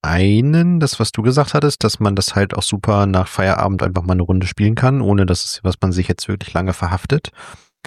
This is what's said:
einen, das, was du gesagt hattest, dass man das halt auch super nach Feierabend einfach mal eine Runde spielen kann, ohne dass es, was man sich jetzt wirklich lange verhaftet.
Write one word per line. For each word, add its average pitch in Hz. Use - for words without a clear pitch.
einen, 123
das, 143
was 110
du 117
gesagt 131
hattest, 147
dass 107
man 101
das 95
halt 98
auch 101
super 101
nach 95
Feierabend 95
einfach 92
mal 90
eine 92
Runde 92
spielen 104
kann, 131
ohne 101
dass 90
es, -
was 92
man 95
sich 90
jetzt -
wirklich 107
lange 92
verhaftet. 95